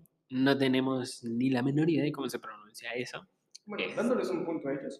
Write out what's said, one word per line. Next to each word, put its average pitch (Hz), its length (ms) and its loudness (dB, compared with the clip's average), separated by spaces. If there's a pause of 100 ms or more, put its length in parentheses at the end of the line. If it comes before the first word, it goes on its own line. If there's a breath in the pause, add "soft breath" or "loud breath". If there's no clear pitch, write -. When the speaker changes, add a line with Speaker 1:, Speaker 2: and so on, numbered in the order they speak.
(320)
Speaker 1:
no 135 260 4
tenemos 131 680 2
ni 120 280 0
la 123 100 2
menor 147 300 2
idea 139 120 2
de 151 80 0
cómo 139 160 -4
se 120 120 -6
pronuncia - 540 -12
eso. 127 340 -8 (380)
Speaker 2:
Bueno, 208 200 -6
Speaker 1:
Es- - 100 -6
Speaker 2:
dándoles 208 340 2
un 170 140 -2
punto 156 240 -4
a 135 60 -2
ellos, - 260 -8